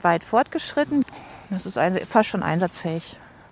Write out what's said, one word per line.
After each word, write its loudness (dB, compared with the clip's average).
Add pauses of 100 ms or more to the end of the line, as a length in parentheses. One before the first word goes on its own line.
weit 4
fortgeschritten. 0 (420)
Das -6
ist -6
also 2
fast 4
schon -4
einsatzfähig. -2 (360)